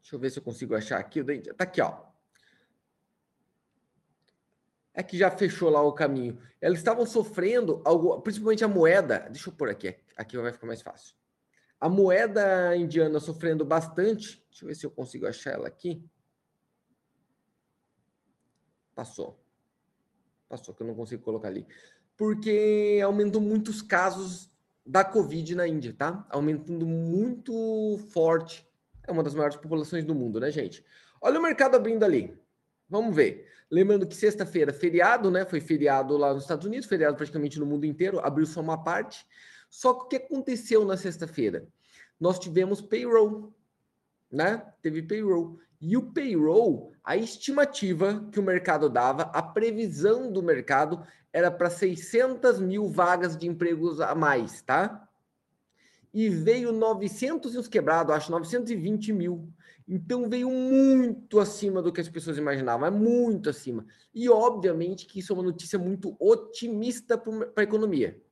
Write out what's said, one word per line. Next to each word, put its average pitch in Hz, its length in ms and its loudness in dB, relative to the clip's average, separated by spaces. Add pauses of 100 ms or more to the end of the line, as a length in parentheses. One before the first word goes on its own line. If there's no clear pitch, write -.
Deixa - 160 -16
eu - 20 -10
ver 127 120 -4
se 135 100 -12
eu - 20 -20
consigo 113 320 -8
achar 107 240 -4
aqui 98 220 -6
o 131 40 -4
da 143 100 -4
Índia. - 200 -12
Tá - 80 -6
aqui, 180 180 -4
ó. - 300 -4 (2750)
É 180 120 -8
que 180 120 -10
já 185 140 4
fechou 180 400 0
lá 147 120 6
o 147 100 4
caminho. 131 440 -2 (240)
Elas 175 180 2
estavam 233 280 2
sofrendo, 214 800 0
algo, 165 360 2
principalmente 214 440 0
a 214 40 2
moeda. 165 640 4
Deixa 135 180 -14
eu 165 60 -16
pôr 127 160 -4
aqui, 95 240 -8 (220)
aqui 110 200 -12
vai 120 160 -4
ficar 117 140 -16
mais 113 160 -10
fácil. - 320 -20 (680)
A 156 80 0
moeda 190 880 2
indiana 156 440 0
sofrendo 160 440 -2
bastante. 165 840 -2
Deixa - 140 -20
eu 165 40 -12
ver 160 60 -8
se - 100 -14
eu 143 60 -8
consigo - 380 -10
achar - 240 -10
ela - 160 -8
aqui. 165 360 -10 (3000)
Passou. - 460 -14 (1080)
Passou, - 260 -18
que - 80 -14
eu 113 40 -10
não 113 100 -10
consigo 113 260 -12
colocar 110 240 -8
ali. 98 180 -8 (520)
Porque 214 840 2
aumentou 208 380 2
muitos 214 400 0
casos 185 720 -2 (340)
da 185 200 4
covid 165 500 0
na 175 120 0
Índia, 135 300 -4
tá? 175 320 -4
Aumentando 151 560 -2
muito 214 1120 -2 (140)
forte. 165 580 0 (380)
É - 60 -8
uma 160 100 0
das 147 100 -2
maiores 147 240 -2
populações 160 480 -6
do 156 100 -4
mundo, 117 260 -4
né, 139 100 -2
gente? 135 340 -8 (360)
Olha 285 180 2
o 330 40 0
mercado 269 340 4
abrindo 220 280 2
ali. 143 320 2 (520)
Vamos 208 260 -2
ver. 139 340 2 (220)
Lembrando 190 360 4
que - 100 -12
sexta-feira, 185 560 0
feriado, 180 580 2
né? 185 160 0
Foi 170 140 -4
feriado 143 560 2
lá 139 180 2
nos 139 80 -6
Estados 160 240 -6
Unidos, 240 220 -8
feriado 156 280 2
praticamente 151 440 -6
no 147 40 -2
mundo 147 220 -2
inteiro, 170 320 -2
abriu 147 260 0
só 160 160 -6
uma 160 220 -4
parte. 185 420 -6 (440)
Só 254 260 0
que 254 100 -8
o - 40 -18
que 269 80 -2
aconteceu 254 680 0
na 190 120 0
sexta-feira? 160 720 -6 (500)
Nós 180 220 0
tivemos 185 400 0
payroll, 214 720 2 (760)
né? 190 380 -2 (160)
Teve 160 180 -4
payroll. 170 600 -2 (200)
E 175 160 0
o 254 160 -2
payroll, 190 800 2 (100)
a 156 140 -2
estimativa 214 1120 -2
que 208 100 -2
o - 20 0
mercado 175 480 2
dava, 131 320 2
a 160 180 -2
previsão 214 880 0
do 190 120 -2
mercado 151 640 0 (260)
era 175 180 4
pra 175 200 0
seiscentas 226 880 2
mil 190 280 0
vagas 175 480 2
de 170 100 -8
empregos 165 540 -2
a 147 140 0
mais, 143 460 0
tá? 190 480 -2 (1040)
E 220 160 0
veio 226 440 2
novecentos 220 840 -2
e 247 40 -4
uns 233 100 -8
quebrados, 156 460 2
acho, 151 180 -4
novecentos 202 380 -4
e 233 40 -2
vinte 208 380 -4
mil. 175 360 -4 (400)
Então, 214 400 -4
veio 247 220 -2
muito 262 920 4
acima 196 400 0
do 170 120 0
que 175 80 -4
as 165 80 -6
pessoas 160 280 -8
imaginavam, 135 500 0
é 175 40 2
muito 214 580 2
acima. 120 380 -6 (260)
E, 240 160 -2
obviamente, 190 760 2
que 196 140 -10
isso 185 120 -6
é - 20 0
uma 180 80 -4
notícia 180 360 -4
muito 185 400 -4
otimista 226 1000 0
pro 226 160 -8
mer-, 214 200 -6
pra 214 120 2
economia 202 560 -2 (120)